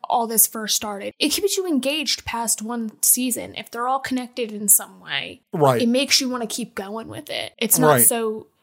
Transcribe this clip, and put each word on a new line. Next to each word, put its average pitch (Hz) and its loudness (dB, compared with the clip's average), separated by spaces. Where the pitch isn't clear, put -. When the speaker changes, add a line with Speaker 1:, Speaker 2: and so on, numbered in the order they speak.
Speaker 1:
all 233 0
this 220 2
first 214 -4
started. 208 -6
It - 2
keeps 392 0
you 381 -2
engaged 277 -2
past 233 -4
one 226 -8
season 247 0
if - -12
they're 240 -6
all 262 0
connected 247 -4
in 208 -8
some 190 2
way. 147 -6
Speaker 2:
Right. 147 6
Speaker 1:
It 233 4
makes 262 2
you 262 -2
wanna 240 -6
keep 220 -8
going 214 -10
with 254 -12
it. - -6
It's - 0
not - 6
Speaker 2:
Right. 139 8
Speaker 1:
so, 220 0